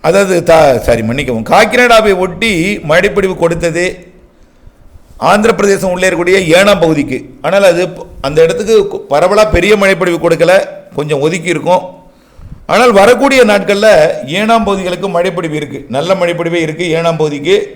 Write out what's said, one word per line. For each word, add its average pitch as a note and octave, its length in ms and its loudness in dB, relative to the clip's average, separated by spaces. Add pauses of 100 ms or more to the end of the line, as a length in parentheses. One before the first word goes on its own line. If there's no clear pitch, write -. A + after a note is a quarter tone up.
அதாவது F#3+ 280 2 (140)
தா-, D3+ 360 4
சாரி, A#2 220 0
மன்னிக்கவும், A#2+ 420 -4
காக்கிநாடாவை A3 640 2 (120)
ஒட்டி G3 260 -4 (400)
மழைப்பொழிவு F#3 500 -2
கொடுத்தது. E3+ 440 -2 (1500)
ஆந்திர G#3+ 260 2
பிரதேசம் F#3+ 380 0
உள்ளே F#3 120 0
இருக்கக்கூடிய F3+ 320 2 (200)
ஏனாம் G3+ 260 2
பகுதிக்கு. C#3+ 340 -2 (260)
ஆனால் F#3+ 260 2
அது F3 260 0
ப-, - 100 -16 (220)
அந்த D3+ 160 0
இடத்துக்கு G3 320 0 (160)
கு-, - 180 -10
பரவலா F#3 340 2 (120)
பெரிய G3+ 260 2
மழைப்பொழிவு F3+ 400 0
கொடுக்கல, E3+ 340 2 (420)
கொஞ்சம் D3+ 280 -4
ஒதுக்கி E3+ 280 -4
இருக்கும். D#3 300 -2 (880)
ஆனால் A3+ 280 4
வரக்கூடிய B3+ 400 4 (120)
நாட்கள்ல G3+ 340 0 (520)
ஏனாம் G#3+ 300 0
பகுதிகளுக்கு F#3 400 -4 (100)
மழைப்பொழிவு E3+ 420 -4
இருக்கு, C#3+ 200 -12 (160)
நல்ல E3+ 160 -2 (100)
மழைப்பொழிவே E3+ 440 -2
இருக்கு D#3 200 -6 (100)
ஏனாம் E3 260 -2
பகுதிக்கு. D3 340 0 (180)